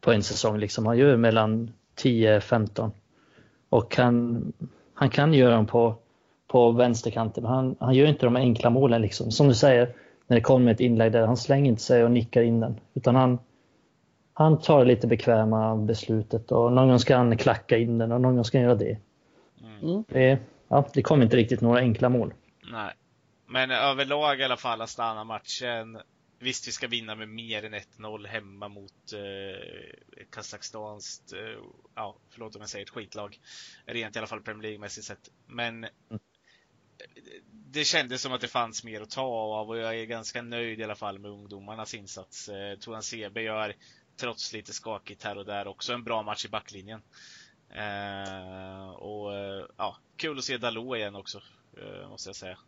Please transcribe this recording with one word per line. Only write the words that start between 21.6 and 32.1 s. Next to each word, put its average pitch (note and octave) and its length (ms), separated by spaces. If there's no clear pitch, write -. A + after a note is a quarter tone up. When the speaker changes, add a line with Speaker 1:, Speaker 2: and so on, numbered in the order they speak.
Speaker 1:
några A#2 180
enkla B2 300
mål. A#2+ 240
Speaker 2:
Nej. G#2+ 220
Men C3 240
överlag C#3 680
i C3+ 40
alla B2+ 140
fall, A2+ 240
Astana-matchen. A2+ 1160
Visst, B2+ 280
vi A#2+ 40
ska - 160
vinna A2+ 280
med A2 140
mer A2 360
än G#2+ 80
ett - 260
noll G#2+ 260
hemma G2+ 420
mot, G2+ 460
eh, G2 1120
Kazakstanskt, G#2+ 960
eh, G2 60
ja, A2 200